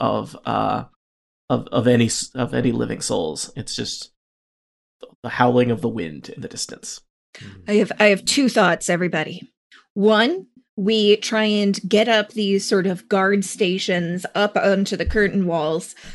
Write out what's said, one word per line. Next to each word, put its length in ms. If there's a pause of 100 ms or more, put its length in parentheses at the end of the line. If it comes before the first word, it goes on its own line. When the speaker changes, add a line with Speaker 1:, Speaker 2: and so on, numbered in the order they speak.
Speaker 1:
of, 440
uh, 400 (640)
of, 200
of 180
any 200
s-, 280
of 200
any 180
living 300
souls. 540
It's 200
just 340 (1120)
the 80
howling 400
of 100
the 80
wind 420
in 120
the 60
distance. 520 (680)
Speaker 2:
I 60
have, 240
I 80
have 180
two 240
thoughts, 420
everybody. 640 (420)
One, 520 (300)
we 420
try 260
and 420
get 220
up 220
these 360
sort 200
of 220
guard 360
stations 800 (100)
up 220
onto 400
the 100
curtain 400
walls 480 (200)